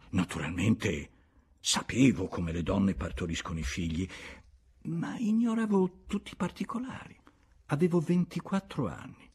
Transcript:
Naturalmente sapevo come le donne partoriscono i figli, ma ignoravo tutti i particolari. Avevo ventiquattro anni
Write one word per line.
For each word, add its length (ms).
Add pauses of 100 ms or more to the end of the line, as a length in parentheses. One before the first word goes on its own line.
(120)
Naturalmente 1000 (500)
sapevo 680
come 260
le 100
donne 320
partoriscono 640
i 40
figli, 440 (760)
ma 340
ignoravo 880
tutti 260
i 40
particolari. 840 (480)
Avevo 320
ventiquattro 880
anni 460